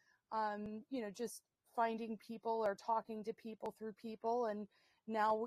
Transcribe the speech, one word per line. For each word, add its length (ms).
Um, 580
you 120
know, 140
just 280
finding 420
people 480
or 100
talking 500
to 80
people 440
through 160
people. 540
And 200
now, 400